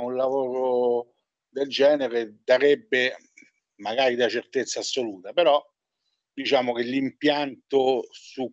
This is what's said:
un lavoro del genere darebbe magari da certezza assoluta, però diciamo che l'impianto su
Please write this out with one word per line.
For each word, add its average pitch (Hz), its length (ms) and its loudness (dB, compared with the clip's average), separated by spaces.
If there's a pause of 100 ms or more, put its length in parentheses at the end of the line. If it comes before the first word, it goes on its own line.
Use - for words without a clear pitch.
un 123 160 -6
lavoro 127 1000 0 (340)
del 139 200 -4
genere 123 760 0
darebbe 127 720 2 (600)
magari 120 400 -2
da 120 120 2
certezza 117 520 -4
assoluta, 104 520 -6
però 147 320 2 (680)
diciamo 127 400 0
che 120 100 -4
l'impianto 131 1300 -2
su - 420 -12